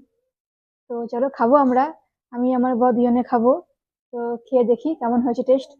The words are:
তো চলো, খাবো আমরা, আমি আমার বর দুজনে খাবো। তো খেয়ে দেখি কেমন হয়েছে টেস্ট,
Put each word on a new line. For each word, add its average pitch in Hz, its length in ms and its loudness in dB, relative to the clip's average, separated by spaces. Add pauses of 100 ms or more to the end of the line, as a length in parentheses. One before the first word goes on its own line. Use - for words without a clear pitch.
(880)
তো 240 60 -12 (180)
চলো, 247 160 -2 (100)
খাবো 247 180 4 (100)
আমরা, 254 200 2 (480)
আমি 247 140 -4 (100)
আমার 254 240 0
বর 254 160 2
দুজনে 240 340 0
খাবো। 240 200 2 (640)
তো 240 60 -10 (260)
খেয়ে 247 260 2
দেখি 240 180 -2 (120)
কেমন 240 240 0
হয়েছে 240 240 -2
টেস্ট, 262 200 0 (100)